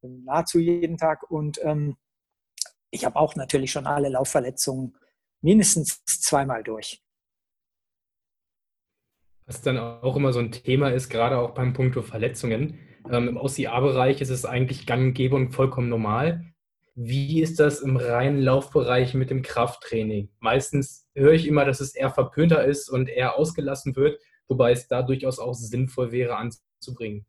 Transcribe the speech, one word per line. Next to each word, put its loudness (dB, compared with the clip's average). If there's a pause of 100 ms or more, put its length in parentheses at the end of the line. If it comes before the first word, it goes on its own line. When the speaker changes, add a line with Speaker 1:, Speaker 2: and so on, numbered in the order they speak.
Speaker 1:
nahezu -2
jeden 0
Tag. -2
Und, -4
ähm, -2 (920)
ich -6
habe -2
auch 0
natürlich -2
schon -6
alle 0
Laufverletzungen -4 (440)
mindestens 4
zweimal -2
durch. -10 (2500)
Speaker 2:
Was -14
dann -2
auch -6
immer 2
so 0
ein -4
Thema 0
ist, -2
gerade 0
auch -2
beim 0
Punkto 0
Verletzungen. -4 (300)
Ähm, 0
im -6
O-C-A-Bereich 0
ist -4
es -4
eigentlich -2
gang 2
und 2
gäbe 2
und 0
vollkommen 0
normal. -2 (400)
Wie -2
ist -2
das 4
im 0
reinen 2
Laufbereich 2
mit 0
dem -2
Krafttraining? -2 (100)
Meistens -2
höre 8
ich 4
immer, 4
dass 0
es -8
eher -2
verpönter 4
ist 0
und 0
eher -2
ausgelassen -2
wird, 2 (280)
wobei 4
es 0
da 0
durchaus -2
auch -6
sinnvoll -4
wäre, -2
anzubringen. -10